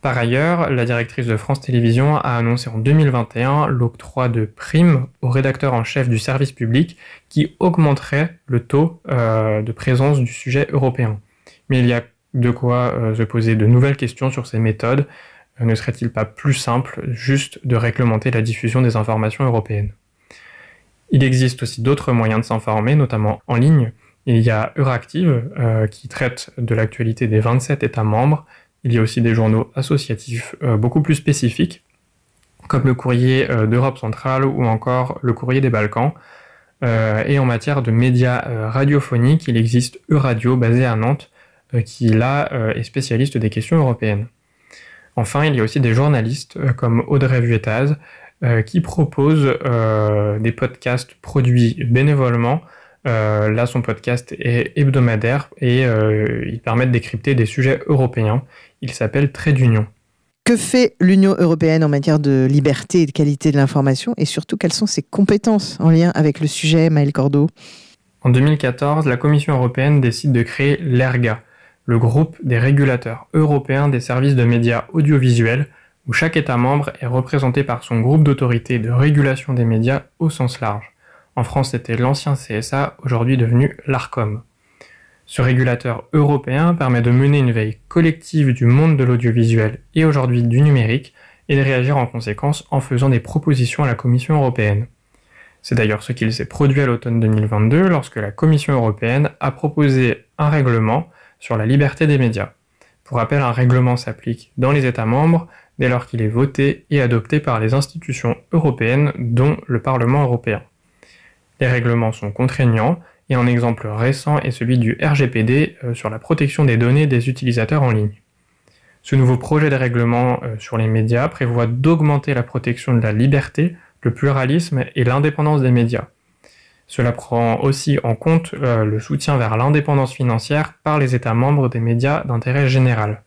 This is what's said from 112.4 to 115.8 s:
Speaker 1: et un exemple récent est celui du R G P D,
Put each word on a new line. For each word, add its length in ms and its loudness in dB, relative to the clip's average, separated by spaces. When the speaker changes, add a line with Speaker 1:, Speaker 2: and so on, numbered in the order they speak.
Speaker 1:
et 60 0
un 120 2
exemple 400 -2
récent 520 -2
est 120 -4
celui 260 -2
du 240 0
R 140 2
G 120 2
P 160 -2
D, 400 0